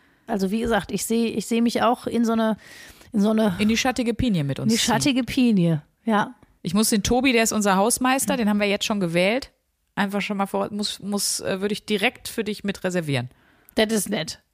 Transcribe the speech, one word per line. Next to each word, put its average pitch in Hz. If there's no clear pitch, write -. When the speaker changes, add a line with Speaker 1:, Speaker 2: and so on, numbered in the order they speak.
Speaker 1:
Also 190
wie 226
gesagt, 226
ich -
sehe, 226
ich -
sehe 233
mich 233
auch 226
in 233
so 226
eine, 220
in 208
so 208
eine 214
Speaker 2:
in 214
die 226
schattige 240
Pinie 208
mit 139
uns 214
Speaker 1:
in 226
die 220
Speaker 2:
ziehen. 240
Speaker 1:
schattige 240
Pinie, 190
ja. 220
Speaker 2:
Ich 165
muss 214
den 208
Tobi, 254
der 226
ist 226
unser 202
Hausmeister, 254
den 220
haben 208
wir 208
jetzt 202
schon 208
gewählt. 185
Einfach 196
schon 208
mal 196
vor, 196
muss, 208
muss, 202
äh, 190
würde 202
ich -
direkt 214
für -
dich 208
mit 196
reservieren. 151
Speaker 1:
Das 220
ist 208
nett. 160